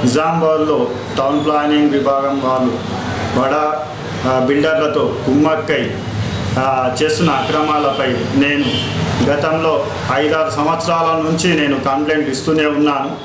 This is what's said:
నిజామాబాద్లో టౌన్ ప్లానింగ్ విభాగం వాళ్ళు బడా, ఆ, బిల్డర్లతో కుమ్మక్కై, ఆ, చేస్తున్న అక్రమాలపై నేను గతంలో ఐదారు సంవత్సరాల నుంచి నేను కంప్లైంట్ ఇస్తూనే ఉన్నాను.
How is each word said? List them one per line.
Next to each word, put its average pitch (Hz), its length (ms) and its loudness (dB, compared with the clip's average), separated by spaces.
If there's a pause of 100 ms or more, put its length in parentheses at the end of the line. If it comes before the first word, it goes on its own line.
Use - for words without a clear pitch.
నిజామాబాద్లో 156 880 2 (260)
టౌన్ 147 280 0
ప్లానింగ్ 147 440 2
విభాగం 139 520 0
వాళ్ళు 127 300 0 (680)
బడా, 151 480 0 (440)
ఆ, 131 80 2
బిల్డర్లతో 147 880 0
కుమ్మక్కై, 143 680 2 (680)
ఆ, 131 440 0
చేస్తున్న 156 280 2
అక్రమాలపై 147 760 0 (280)
నేను 143 300 2 (640)
గతంలో 160 580 0 (260)
ఐదారు 156 360 0
సంవత్సరాల 165 720 0
నుంచి 165 380 0
నేను 143 200 2
కంప్లైంట్ 147 500 0
ఇస్తూనే 151 360 0
ఉన్నాను. 143 600 0